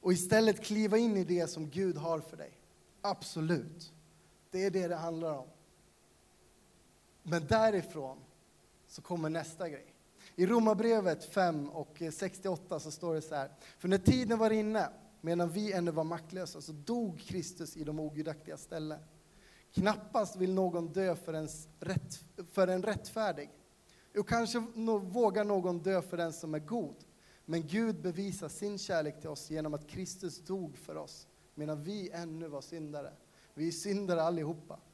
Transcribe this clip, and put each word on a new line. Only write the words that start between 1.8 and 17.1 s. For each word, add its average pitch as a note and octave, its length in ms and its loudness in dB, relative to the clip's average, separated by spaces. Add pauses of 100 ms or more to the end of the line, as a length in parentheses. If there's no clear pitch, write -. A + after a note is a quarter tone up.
har D#3+ 240 -2
för - 160 -14
dig, - 220 -14 (420)
absolut. E3 920 -2 (580)
Det F#3 140 -2
är G3 60 2
det F3+ 180 0
det E3+ 80 -2
handlar D#3+ 420 -4
om. C3 100 -12 (1700)
Men D#3+ 240 -2
därifrån F#3 720 2 (680)
så - 160 -16
kommer E3 260 -2
nästa D#3+ 400 -4
grej. - 260 -12 (420)
I F3+ 100 6
Romarbrevet G#3+ 760 6
fem D#3+ 440 2
och, - 340 -8
eh, E3 80 -2
sextioåtta F3+ 680 -4
så D#3 100 -10
står E3 240 -4
det D#3 80 -2
så D#3 120 -10
här: C#3 160 -2 (280)
"För F3+ 100 -4
när F#3+ 100 6
tiden A#3 400 4
var A3 120 6
inne, G#3+ 380 2 (320)
medan E3+ 300 2
vi G#3 220 -2
ännu F3 180 2
var D#3+ 140 0
maktlösa, E3 560 -8
så D#3+ 120 -12
dog F3+ 480 -4